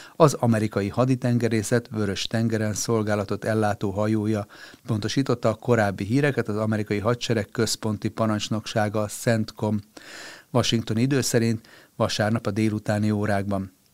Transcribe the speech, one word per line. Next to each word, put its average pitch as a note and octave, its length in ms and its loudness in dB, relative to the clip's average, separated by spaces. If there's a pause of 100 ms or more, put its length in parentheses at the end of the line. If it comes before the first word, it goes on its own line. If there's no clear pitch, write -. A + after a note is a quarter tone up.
(160)
az D#3 180 8
amerikai G#2+ 560 2
haditengerészet A#2+ 1040 0
Vörös-tengeren G#2+ 800 -2
szolgálatot G#2 720 -2
ellátó G#2+ 460 0
hajója, G#2+ 560 0 (380)
pontosította A#2 640 0
a G#2+ 60 2
korábbi G#2 480 2
híreket C3+ 440 0
az G#2 100 -2
amerikai G#2+ 420 0
hadsereg A2 520 0
központi G#2+ 580 -2
parancsnoksága, G#2+ 920 -2
a G#2 60 -2
centcom. G#2+ 720 -2 (720)
Washington A2+ 460 2
idő C3+ 240 2
szerint A2+ 460 0 (280)
vasárnap A2 520 0
a G#2+ 40 0
délutáni G#2+ 600 0
órákban. G2+ 600 -2 (220)